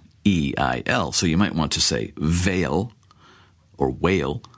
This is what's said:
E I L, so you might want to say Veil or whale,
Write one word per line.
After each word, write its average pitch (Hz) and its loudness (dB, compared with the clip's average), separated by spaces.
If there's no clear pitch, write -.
E 85 2
I 62 0
L, 90 0
so - 0
you 82 2
might 95 2
want 76 0
to 80 -2
say - -2
Veil 87 0
or 65 0
whale, 76 0